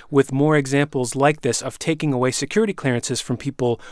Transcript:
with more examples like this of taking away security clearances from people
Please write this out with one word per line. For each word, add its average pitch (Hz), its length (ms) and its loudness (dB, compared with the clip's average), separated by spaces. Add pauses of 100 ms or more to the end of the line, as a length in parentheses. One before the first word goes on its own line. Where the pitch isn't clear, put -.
(100)
with 139 220 4
more 147 240 4
examples 139 580 0
like 143 280 2
this 120 200 0
of 135 160 -10
taking 156 340 -2
away 127 200 2
security 202 420 0
clearances 123 460 -2
from 123 160 -4
people 120 440 -2 (120)